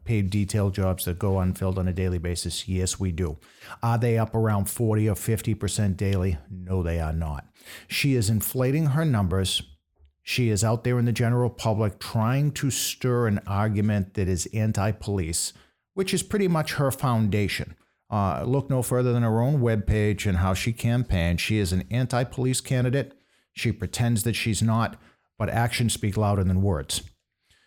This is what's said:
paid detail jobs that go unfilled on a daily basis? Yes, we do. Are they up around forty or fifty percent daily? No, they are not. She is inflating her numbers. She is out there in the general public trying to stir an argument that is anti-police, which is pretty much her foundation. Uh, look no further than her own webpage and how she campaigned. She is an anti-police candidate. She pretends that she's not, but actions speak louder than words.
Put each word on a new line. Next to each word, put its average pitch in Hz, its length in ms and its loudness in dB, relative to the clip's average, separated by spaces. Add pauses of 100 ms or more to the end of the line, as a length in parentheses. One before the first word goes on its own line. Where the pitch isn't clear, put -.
paid 104 260 0
detail 101 400 0
jobs 92 360 -2
that 87 120 -4
go 95 220 0
unfilled 92 400 0
on 90 80 0
a 92 60 0
daily 90 260 0
basis? 87 480 -4
Yes, 92 320 -2
we 95 120 0
do. 80 260 -2 (440)
Are 117 160 0
they 117 200 2
up 110 180 0
around 107 300 2
forty 110 440 0
or 101 60 0
fifty 110 400 -2
percent 101 420 0
daily? 98 400 0 (120)
No, 92 340 -4
they 85 160 0
are 80 140 -2
not. 76 340 -4 (400)
She 143 280 0
is 110 140 2
inflating 127 580 2
her 147 180 2
numbers. 95 580 2 (640)
She 120 240 0
is 104 140 2
out 113 220 0
there 123 140 2
in 117 60 4
the 120 60 2
general 120 380 2
public 110 500 -2
trying 127 540 0
to 143 180 -2
stir 120 560 0
an 104 180 0
argument 104 680 0
that 95 160 0
is 87 240 -2
anti-police, 101 1000 -2 (440)
which 190 180 -2
is 185 100 0
pretty 202 240 0
much 160 280 0
her 135 160 2
foundation. 107 840 0 (340)
Uh, 92 360 0
look 135 240 0
no 131 140 2
further 123 280 2
than 120 120 2
her 113 180 2
own 139 180 2
webpage 107 680 2
and 95 120 2
how 95 160 2
she 113 180 -2
campaigned. 101 680 0
She 110 160 0
is 92 160 0
an 92 180 0
anti-police 127 680 0
candidate. 127 520 0 (380)
She 110 220 -2
pretends 117 500 0
that 113 120 0
she's 110 280 -2
not, 113 340 0 (400)
but 107 120 -2
actions 117 440 0
speak 101 220 -4
louder 101 300 2
than 92 160 2
words. 87 400 -2 (640)